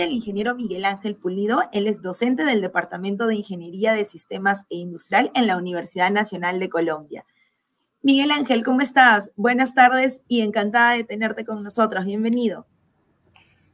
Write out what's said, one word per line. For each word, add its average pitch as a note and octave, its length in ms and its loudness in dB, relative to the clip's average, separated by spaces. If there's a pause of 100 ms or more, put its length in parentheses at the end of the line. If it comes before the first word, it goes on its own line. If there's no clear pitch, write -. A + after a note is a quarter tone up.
el E4+ 100 -2
ingeniero A3 420 -2
Miguel G3 300 -6
Ángel G3+ 320 -4
Pulido. G#3 460 -2 (100)
Él G#3 160 -2
es G#3 140 -2
docente A#3+ 420 -2
del B3+ 160 2
Departamento F#3 680 -4
de A3 100 0
Ingeniería F#3+ 580 -4
de G#3 100 0
Sistemas G3 680 -4
e E3 60 -8
Industrial F3 580 -2
en A#3+ 140 2
la F#3 80 0
Universidad F3+ 560 -2
Nacional F#3 480 -2
de F#3 80 -2
Colombia. D#3+ 580 -4 (760)
Miguel C#4 300 4
Ángel, B3+ 340 0
¿cómo B3+ 160 2
estás? B3 560 4
Buenas B3 360 2
tardes B3+ 540 4
y A#3+ 140 2
encantada G#3+ 500 2
de A#3 140 0
tenerte A3 400 -6
con G#3+ 180 -8
nosotros. G#3 400 0
Bienvenido. G#3+ 640 -2 (1080)